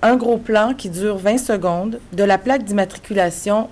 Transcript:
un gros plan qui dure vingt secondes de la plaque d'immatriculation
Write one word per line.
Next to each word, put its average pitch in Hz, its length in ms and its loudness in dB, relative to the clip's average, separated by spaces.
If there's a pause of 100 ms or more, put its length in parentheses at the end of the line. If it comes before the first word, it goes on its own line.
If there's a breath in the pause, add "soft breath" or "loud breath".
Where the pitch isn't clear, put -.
un 240 160 4
gros 233 220 0
plan 220 340 2
qui 233 160 -8
dure 190 300 -4
vingt 208 180 2
secondes 196 640 -2 (140)
de 202 100 2
la 196 140 4
plaque 254 260 0
d'immatriculation 202 1080 -2